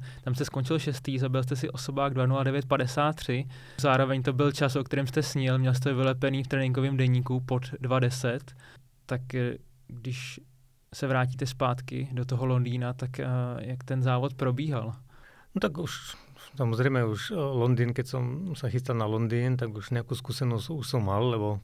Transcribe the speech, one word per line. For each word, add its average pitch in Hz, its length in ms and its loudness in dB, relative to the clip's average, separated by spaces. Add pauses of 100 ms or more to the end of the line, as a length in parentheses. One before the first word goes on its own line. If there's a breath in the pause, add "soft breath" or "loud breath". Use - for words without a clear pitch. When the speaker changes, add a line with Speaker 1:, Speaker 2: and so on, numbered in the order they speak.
(240 loud breath)
Speaker 1:
Tam 127 120 -2
jste 139 100 0
skončil 135 340 0
šestý, 135 400 -2
zabil 131 240 2
jste 127 120 -2
si 151 140 -2
osobák 139 440 -2
dva 127 120 2
nula 135 180 4
devět 135 220 0
padesát 135 500 2
tři. 131 320 -2 (300 loud breath)
Zároveň 135 460 4
to 139 100 2
byl 143 180 4
čas, 139 240 2
o 139 80 2
kterém 139 240 0
jste 151 160 2
snil, 131 360 2
měl 131 140 4
jste 131 200 2
vylepený 131 500 2
v 127 40 -8
tréninkovém 135 500 2
deníku 127 420 4
pod 127 220 0 (180)
dva 127 200 2
deset. 123 560 0 (500 loud breath)
Tak, 127 300 -6
eh, 123 220 -2 (300)
když 127 520 -10 (540)
se - 140 -4
vrátíte 127 380 0
zpátky 127 680 -2
do 123 140 -4
toho 127 200 -2
Londýna, 123 480 0
tak, 127 260 -8
eh, 135 80 -4 (320)
jak 127 240 -8
ten 131 180 -2
závod 131 320 2
probíhal? 127 600 -2 (640 soft breath)
Speaker 2:
No 196 40 -2
tak - 180 0
už, - 380 -8 (400 loud breath)
samozřejmě 127 480 4
už, 107 280 -2
eh, 214 40 -4
Londýn, 123 580 2
keď 123 140 -2
som 135 480 -4
sa 127 140 -4
chystal 127 260 0
na 113 100 0
Londýn, 117 520 2
tak 117 180 -2
už 104 160 -8
nejakú 117 240 -2
skúsenosť 117 560 -2
už 151 160 -6
som 120 160 0
mal, 101 240 2
lebo 104 360 0